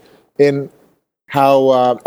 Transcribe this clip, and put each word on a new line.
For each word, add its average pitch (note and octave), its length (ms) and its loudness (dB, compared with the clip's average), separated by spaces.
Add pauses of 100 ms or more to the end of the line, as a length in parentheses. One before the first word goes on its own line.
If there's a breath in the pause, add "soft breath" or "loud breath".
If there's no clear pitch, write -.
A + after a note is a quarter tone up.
(400 soft breath)
in C#3+ 300 -2 (600)
how, C#3 400 0
uh, B2 380 0